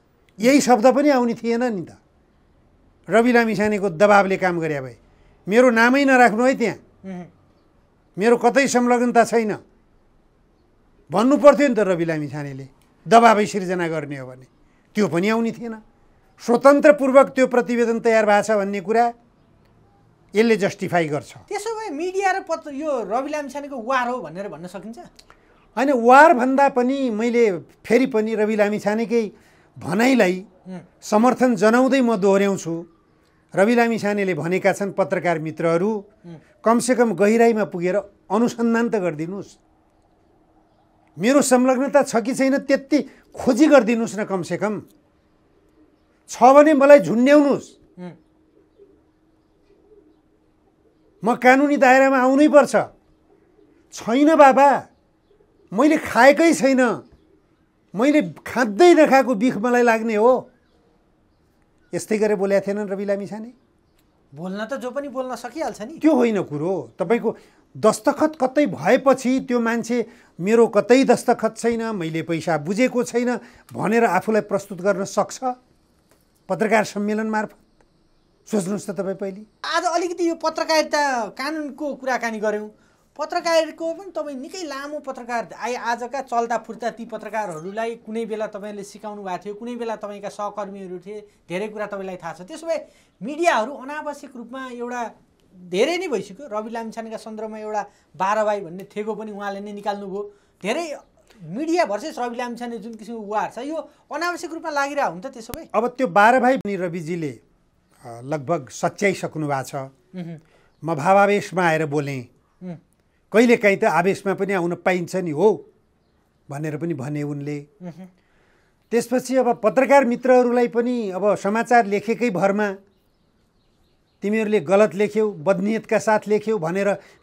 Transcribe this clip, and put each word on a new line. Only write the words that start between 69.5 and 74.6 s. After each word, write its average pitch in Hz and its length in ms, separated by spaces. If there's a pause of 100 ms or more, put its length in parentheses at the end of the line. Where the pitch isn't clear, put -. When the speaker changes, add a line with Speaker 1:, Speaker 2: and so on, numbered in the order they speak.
Speaker 1:
मान्छे 226 460 (340)
"मेरो 220 280
कतै 226 360
दस्तखत 226 540
छैन, 226 380
मैले 160 260
पैसा 160 360
बुझेको 240 460
छैन" 240 360 (340)
भनेर 220 300
आफूलाई 202 380
प्रस्तुत 196 400